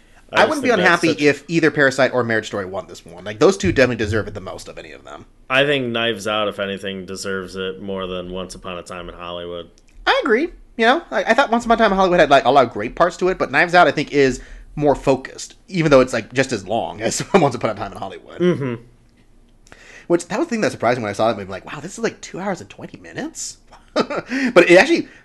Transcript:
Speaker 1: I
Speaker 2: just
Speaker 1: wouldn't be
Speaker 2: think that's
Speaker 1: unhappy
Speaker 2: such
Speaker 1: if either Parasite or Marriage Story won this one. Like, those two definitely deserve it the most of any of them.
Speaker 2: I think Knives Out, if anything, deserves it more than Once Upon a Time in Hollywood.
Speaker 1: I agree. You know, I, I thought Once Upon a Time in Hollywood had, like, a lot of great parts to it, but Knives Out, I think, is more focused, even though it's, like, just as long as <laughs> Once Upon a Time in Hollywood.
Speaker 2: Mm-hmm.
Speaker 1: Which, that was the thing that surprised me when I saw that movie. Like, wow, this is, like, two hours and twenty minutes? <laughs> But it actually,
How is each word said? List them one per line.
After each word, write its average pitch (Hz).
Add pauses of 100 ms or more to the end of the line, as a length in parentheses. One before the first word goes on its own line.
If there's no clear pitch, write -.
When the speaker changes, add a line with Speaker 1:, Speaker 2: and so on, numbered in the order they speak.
(340)
Speaker 1:
I -
Speaker 2:
just 220
Speaker 1:
wouldn't 294
be 254
Speaker 2:
think 208
that's 175
Speaker 1:
unhappy 165
Speaker 2:
such 147
Speaker 1:
if 147
either 160
Parasite 135
or 123
Marriage 110
Story 101
won 92
this 85
one. 87
Like, 107
those 190
two 185
definitely 123
deserve 101
it 95
the 101
most 85
of 82
any 82
of -
them. 73 (240)
Speaker 2:
I 135
think 139
Knives 117
Out, 107
if 95
anything, 98
deserves 95
it 95
more 95
than 90
Once 92
Upon 92
a 85
Time 87
in 82
Hollywood. 87 (360)
Speaker 1:
I 480
agree. 285 (260)
You 226
know, 311
I, 208
I 226
thought 240
Once 233
Upon 226
a 226
Time 202
in 190
Hollywood 180
had, 147
like, 139
a -
lot 139
of 113
great 110
parts 175
to 185
it, 185
but 123
Knives 165
Out, 170
I 139
think, 151
is 135 (340)
more 143
focused, - (120)
even 160
though 135
it's, 127
like, 117
just 131
as 98
long 90
as -
<laughs> -
Once 139
Upon 113
a 101
Time 101
in 92
Hollywood. 87
Speaker 2:
Mm-hmm. 135 (1200)
Speaker 1:
Which, 170
that 214
was 330
the -
thing 220
that 135
surprised 113
me 120
when 104
I -
saw 110
that 113
movie. 98
Like, 92
wow, 151
this 165
is, 226
like, 220
two -
hours 190
and 101
twenty -
minutes? -
<laughs> - (260)
But 240
it 175
actually, 311 (180)